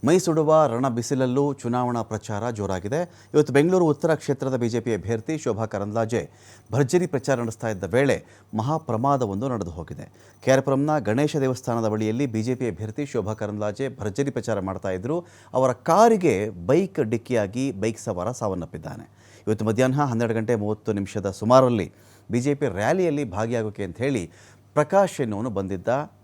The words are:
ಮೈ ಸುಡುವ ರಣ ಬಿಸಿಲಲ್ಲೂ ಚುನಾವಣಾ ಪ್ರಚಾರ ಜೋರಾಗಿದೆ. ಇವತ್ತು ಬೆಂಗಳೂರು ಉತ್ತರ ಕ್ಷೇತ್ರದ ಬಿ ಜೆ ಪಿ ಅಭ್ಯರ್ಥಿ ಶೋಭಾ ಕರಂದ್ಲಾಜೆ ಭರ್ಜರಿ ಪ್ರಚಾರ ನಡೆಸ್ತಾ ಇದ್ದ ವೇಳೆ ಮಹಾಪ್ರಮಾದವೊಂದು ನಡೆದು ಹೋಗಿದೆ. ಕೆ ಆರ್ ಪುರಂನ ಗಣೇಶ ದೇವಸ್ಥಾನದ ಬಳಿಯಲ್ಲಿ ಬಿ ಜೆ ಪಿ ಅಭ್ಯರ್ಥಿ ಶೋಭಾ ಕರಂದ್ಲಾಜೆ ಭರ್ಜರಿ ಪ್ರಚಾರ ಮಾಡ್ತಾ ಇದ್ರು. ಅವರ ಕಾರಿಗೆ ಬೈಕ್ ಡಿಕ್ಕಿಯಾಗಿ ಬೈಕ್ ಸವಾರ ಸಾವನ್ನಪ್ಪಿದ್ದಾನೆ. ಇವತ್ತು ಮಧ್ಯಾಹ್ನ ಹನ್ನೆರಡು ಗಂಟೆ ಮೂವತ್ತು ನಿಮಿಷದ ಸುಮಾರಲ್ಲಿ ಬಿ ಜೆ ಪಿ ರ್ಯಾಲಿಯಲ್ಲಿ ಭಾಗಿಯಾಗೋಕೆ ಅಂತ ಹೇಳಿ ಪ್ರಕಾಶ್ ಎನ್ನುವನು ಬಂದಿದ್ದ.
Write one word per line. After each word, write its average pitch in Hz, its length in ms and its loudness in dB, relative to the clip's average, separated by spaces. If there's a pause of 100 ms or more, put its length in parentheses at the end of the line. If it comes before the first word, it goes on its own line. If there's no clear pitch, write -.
ಮೈ 170 120 6
ಸುಡುವ 156 480 4
ರಣ 123 220 0
ಬಿಸಿಲಲ್ಲೂ 131 640 0
ಚುನಾವಣಾ 123 500 -2
ಪ್ರಚಾರ 107 480 -4
ಜೋರಾಗಿದೆ. 101 840 -4
ಇವತ್ತು 143 180 4
ಬೆಂಗಳೂರು 175 320 6
ಉತ್ತರ 160 300 2
ಕ್ಷೇತ್ರದ 131 420 -2
ಬಿ 120 120 0
ಜೆ 117 120 0
ಪಿ 113 140 -2
ಅಭ್ಯರ್ಥಿ 107 440 -4
ಶೋಭಾ 110 280 -2
ಕರಂದ್ಲಾಜೆ 107 640 -2 (420)
ಭರ್ಜರಿ 147 340 2
ಪ್ರಚಾರ 135 340 0
ನಡೆಸ್ತಾ 113 280 -4
ಇದ್ದ 98 160 -4
ವೇಳೆ 117 400 2 (320)
ಮಹಾಪ್ರಮಾದವೊಂದು 123 920 0
ನಡೆದು 101 220 -4
ಹೋಗಿದೆ. - 640 -14 (100)
ಕೆ 127 80 4
ಆರ್ 131 100 4
ಪುರಂನ 143 360 2
ಗಣೇಶ 131 380 0
ದೇವಸ್ಥಾನದ 123 520 0
ಬಳಿಯಲ್ಲಿ 110 380 0
ಬಿ 110 160 -2
ಜೆ 127 120 0
ಪಿ 123 160 -4
ಅಭ್ಯರ್ಥಿ 107 360 -8
ಶೋಭಾ 110 280 -4
ಕರಂದ್ಲಾಜೆ 104 540 -6
ಭರ್ಜರಿ 120 420 -4
ಪ್ರಚಾರ 110 300 -2
ಮಾಡ್ತಾ 95 300 -4
ಇದ್ರು. 127 360 -4 (280)
ಅವರ 127 180 2
ಕಾರಿಗೆ 170 800 4 (160)
ಬೈಕ್ 165 340 2
ಡಿಕ್ಕಿಯಾಗಿ 117 720 -2
ಬೈಕ್ 107 280 -4
ಸವಾರ 92 300 -4
ಸಾವನ್ನಪ್ಪಿದ್ದಾನೆ. 90 800 -8 (360)
ಇವತ್ತು 107 180 0
ಮಧ್ಯಾಹ್ನ 127 380 2
ಹನ್ನೆರಡು 117 320 0
ಗಂಟೆ 113 200 0
ಮೂವತ್ತು 107 380 -2
ನಿಮಿಷದ 98 380 -4
ಸುಮಾರಲ್ಲಿ 117 640 4 (380)
ಬಿ 120 100 0
ಜೆ 139 140 0
ಪಿ 139 120 -2
ರ್ಯಾಲಿಯಲ್ಲಿ 143 580 0
ಭಾಗಿಯಾಗೋಕೆ 107 600 -4
ಅಂತ 85 140 -10
ಹೇಳಿ 120 320 -2 (440)
ಪ್ರಕಾಶ್ 175 460 2
ಎನ್ನುವನು 113 300 -4
ಬಂದಿದ್ದ. 98 600 -4 (120)